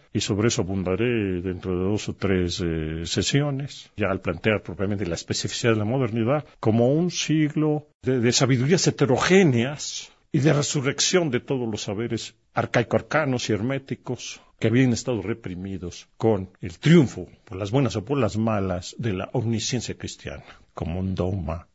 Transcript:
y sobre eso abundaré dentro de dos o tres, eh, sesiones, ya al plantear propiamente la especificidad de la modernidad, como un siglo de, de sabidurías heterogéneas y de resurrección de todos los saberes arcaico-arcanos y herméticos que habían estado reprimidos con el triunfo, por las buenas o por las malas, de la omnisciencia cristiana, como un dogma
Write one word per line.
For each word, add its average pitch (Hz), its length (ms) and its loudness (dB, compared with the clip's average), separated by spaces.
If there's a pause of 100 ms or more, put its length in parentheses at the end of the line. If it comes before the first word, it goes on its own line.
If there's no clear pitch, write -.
(100)
y 110 100 -2
sobre 107 280 2
eso 117 140 0
abundaré 95 800 -2
dentro 92 340 -4
de 92 80 -2
dos 101 240 -2
o - 60 -6
tres, 92 500 0
eh, 80 400 -4
sesiones, 139 880 -2
ya 104 160 0
al 95 120 -2
plantear 98 400 0
propiamente 98 420 -4
la 82 120 -4
especificidad - 580 -2
de 107 60 0
la 104 40 -2
modernidad, 120 640 0 (140)
como 117 340 4
un 170 160 2
siglo 151 760 0 (140)
de, 127 180 2
de 117 120 4
sabidurías 135 540 2
heterogéneas 139 1200 2 (220)
y 156 60 2
de 143 160 4
resurrección 143 760 0
de 117 100 0
todos 123 280 -4
los 104 140 -4
saberes 113 520 -6 (200)
arcaico-arcanos 123 960 0
y - 20 0
herméticos 127 880 -6 (180)
que 113 100 2
habían 123 260 4
estado 110 260 -2
reprimidos 92 960 -8
con 104 320 2 (140)
el 90 160 -10
triunfo, 139 500 6 (160)
por 92 140 -12
las 98 120 -4
buenas 117 260 0
o 101 80 -4
por 135 120 -2
las 107 220 0
malas, 98 580 -2
de 117 160 -2
la 92 220 -4
omnisciencia 113 640 -2
cristiana, - 460 -12 (280)
como 85 280 -4
un 95 140 -4
dogma 90 600 -4